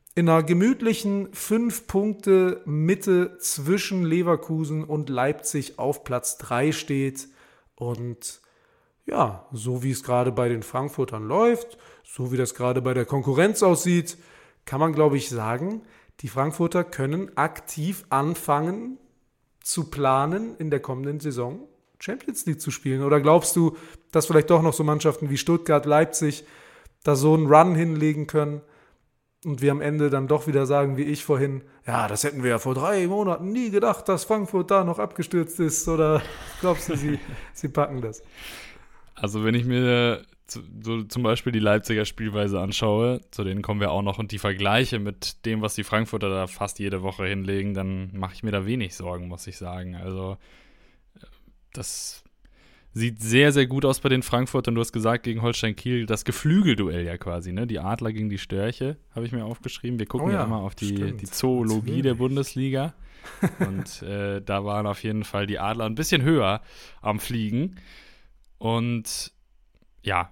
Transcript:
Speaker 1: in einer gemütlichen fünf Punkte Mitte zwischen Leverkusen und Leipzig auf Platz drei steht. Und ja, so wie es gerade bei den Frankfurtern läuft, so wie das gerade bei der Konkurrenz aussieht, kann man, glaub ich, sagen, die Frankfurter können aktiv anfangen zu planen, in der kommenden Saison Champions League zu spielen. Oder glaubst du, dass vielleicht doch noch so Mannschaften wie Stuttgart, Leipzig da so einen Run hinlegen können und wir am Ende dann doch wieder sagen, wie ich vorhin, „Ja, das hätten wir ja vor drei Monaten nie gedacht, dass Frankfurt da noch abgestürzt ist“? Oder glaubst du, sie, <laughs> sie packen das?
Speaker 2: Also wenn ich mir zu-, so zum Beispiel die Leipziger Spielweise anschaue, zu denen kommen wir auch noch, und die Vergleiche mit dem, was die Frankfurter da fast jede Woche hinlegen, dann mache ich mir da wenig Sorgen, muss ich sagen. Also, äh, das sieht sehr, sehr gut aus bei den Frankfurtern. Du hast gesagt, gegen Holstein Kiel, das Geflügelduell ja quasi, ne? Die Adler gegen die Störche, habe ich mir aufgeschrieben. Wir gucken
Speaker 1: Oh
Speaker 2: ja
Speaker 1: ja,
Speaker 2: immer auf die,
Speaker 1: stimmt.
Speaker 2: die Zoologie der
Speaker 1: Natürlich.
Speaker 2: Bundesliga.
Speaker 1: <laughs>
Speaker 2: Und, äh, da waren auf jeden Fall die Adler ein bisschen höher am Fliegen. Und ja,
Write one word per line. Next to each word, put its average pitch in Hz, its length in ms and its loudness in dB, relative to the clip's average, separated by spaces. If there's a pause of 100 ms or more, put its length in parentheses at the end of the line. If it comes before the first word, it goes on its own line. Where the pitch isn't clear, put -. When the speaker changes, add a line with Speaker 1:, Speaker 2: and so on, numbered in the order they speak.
(140)
Speaker 1:
in 170 140 4
einer 160 160 6
gemütlichen 202 920 2
fünf - 540 -2
Punkte 190 760 4
Mitte 180 720 2
zwischen 185 680 -2
Leverkusen 160 800 0
und 151 260 -4
Leipzig 135 680 -2
auf 139 240 -2
Platz - 340 -4
drei 135 320 0
steht. 135 560 -4 (480)
Und 120 680 -8 (680)
ja, 123 460 0
so 123 300 -6
wie 135 80 -2
es - 140 -6
gerade 123 280 2
bei 120 160 0
den 117 140 -2
Frankfurtern 127 640 -6
läuft, 226 520 2 (260)
so 127 280 -6
wie 131 40 0
das 123 180 0
gerade 123 260 0
bei 127 140 0
der 123 100 0
Konkurrenz 143 600 2
aussieht, 175 520 4 (500)
kann 135 140 -4
man, 160 120 4
glaub 147 220 6
ich, 139 140 0
sagen, 127 540 -4 (380)
die 139 80 -8
Frankfurter 165 560 0
können 170 520 -4
aktiv 160 720 -4
anfangen 165 920 -2 (640)
zu - 280 -4
planen, 143 680 0
in 156 120 -6
der 143 100 2
kommenden 139 400 -6
Saison 135 400 -6 (380)
Champions - 480 -8
League 156 140 -2
zu - 100 -6
spielen. 135 320 -4
Oder 143 180 6
glaubst 156 360 6
du, 165 200 4 (360)
dass 156 140 4
vielleicht 156 240 6
doch 170 120 8
noch 160 120 4
so 160 100 0
Mannschaften 151 460 2
wie 139 80 0
Stuttgart, 165 480 2
Leipzig 151 580 2 (600)
da 147 120 4
so 147 180 6
einen 160 120 4
Run 160 280 10
hinlegen 156 520 2
können 147 340 -2 (840)
und 135 160 -4
wir 143 100 4
am 143 80 -2
Ende 147 300 0
dann 135 180 0
doch 151 180 2
wieder 139 200 2
sagen, 139 320 2
wie 143 60 0
ich 147 200 -4
vorhin, 139 380 0 (240)
„Ja, 117 220 0
das 104 160 -2
hätten 143 180 -4
wir 123 80 2
ja 113 80 2
vor 127 160 -2
drei 180 320 0
Monaten 185 440 -2
nie 233 200 -2
gedacht, 202 400 2
dass 185 140 0
Frankfurt 196 460 0
da 196 140 6
noch 170 140 -2
abgestürzt 165 600 -2
ist“? 160 280 0
Oder 156 320 4 (400)
glaubst 175 300 0
du, 160 60 0
sie, 143 220 -2 (180)
<laughs> - 180 -14
sie - 140 -6
packen 143 340 -2
das? 110 200 -8 (960)
Speaker 2:
Also 107 280 -2
wenn 110 100 4
ich 120 100 2
mir 123 580 2 (240)
zu-, - 160 -14 (200)
so 113 200 -4
zum 107 200 -6
Beispiel 117 280 2
die 113 80 2
Leipziger 107 460 2
Spielweise 104 560 -2
anschaue, 110 600 0 (100)
zu - 140 -6
denen 98 180 -4
kommen 104 180 -4
wir 101 100 0
auch 92 120 0
noch, 98 160 -2
und 104 120 -6
die 104 80 -6
Vergleiche 107 600 0
mit - 480 -8
dem, 110 160 -2
was 107 120 -2
die 104 100 -4
Frankfurter 107 440 -2
da 95 180 -2
fast - 320 -8
jede 98 240 -4
Woche 95 240 -4
hinlegen, 98 480 -2
dann 95 420 -6
mache 92 180 -8
ich - 80 -18
mir 110 100 -4
da 98 140 -2
wenig 110 280 -4
Sorgen, 90 320 -8
muss 87 200 -12
ich 92 100 -14
sagen. 90 400 -10
Also, 92 400 -8 (800)
äh, - 100 -20 (460)
das - 500 -12 (720)
sieht 113 280 -4
sehr, 123 320 6
sehr 139 140 6
gut 135 180 0
aus 135 160 2
bei - 80 0
den 131 140 4
Frankfurtern. 123 520 0
Du 117 60 2
hast 117 120 -2
gesagt, 113 320 0
gegen 113 180 -2
Holstein 113 340 0
Kiel, 123 300 -2
das 107 180 -2
Geflügelduell 117 800 2
ja 85 140 -6
quasi, 87 340 -6
ne? 104 140 -2
Die 117 120 -4
Adler 110 340 -4
gegen 107 180 -4
die 101 80 -4
Störche, 120 580 -4 (180)
habe 117 120 -6
ich 117 60 -10
mir 117 120 -4
aufgeschrieben. 120 540 -8
Wir 107 80 -4
gucken 135 220 -2
Speaker 1:
Oh - 20 2
Speaker 2:
ja 202 80 2
Speaker 1:
ja, 147 60 -2
Speaker 2:
immer 113 160 -2
auf 98 140 -6
die, 101 220 -4
Speaker 1:
stimmt. 101 240 -4
Speaker 2:
die 98 60 -10
Zoologie 117 760 0
der 131 100 2
Speaker 1:
Natürlich. 113 60 -4
Speaker 2:
Bundesliga. 135 760 -2 (320)
Speaker 1:
<laughs> - 320 -4
Speaker 2:
Und, - 440 -4
äh, 101 380 -4
da 101 240 -2
waren 104 220 -2
auf 101 160 -4
jeden 107 220 -2
Fall 101 220 -4
die 101 120 -2
Adler 110 280 -2
ein 110 100 -4
bisschen 156 260 2
höher 120 380 2 (420)
am 107 160 0
Fliegen. 120 580 -2 (800)
Und 117 760 -4 (680)
ja, 90 300 -2